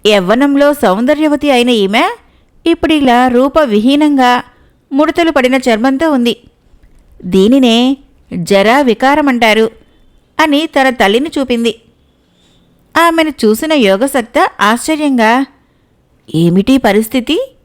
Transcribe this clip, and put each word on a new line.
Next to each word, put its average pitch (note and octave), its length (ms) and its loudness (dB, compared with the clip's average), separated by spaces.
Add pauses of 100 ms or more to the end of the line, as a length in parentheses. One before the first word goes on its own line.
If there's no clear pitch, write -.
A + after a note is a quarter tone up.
యవ్వనంలో C4+ 640 0
సౌందర్యవతి C#4+ 760 0
అయిన A#3+ 180 0
ఈమె A3+ 400 0 (560)
ఇప్పుడిలా C#4 640 0
రూపవిహీనంగా C4 1160 0 (500)
ముడతలు D#4+ 380 0
పడిన B3+ 240 0
చర్మంతో C4+ 560 0
ఉంది. A#3+ 260 -2 (880)
దీనినే A#3 720 2 (360)
జరా G3 480 0
వికారమంటారు" A#3+ 920 0 (680)
అని D4+ 280 0
తన C4+ 220 0
తల్లిని A#3+ 500 -2
చూపింది. A#3 400 -4 (1160)
ఆమెను E4 320 0
చూసిన B3 440 -2
యోగసక్త B3+ 760 0 (120)
ఆశ్చర్యంగా, B3+ 840 0 (920)
"ఏమిటి F3+ 420 2
పరిస్థితి? B3+ 760 -2 (120)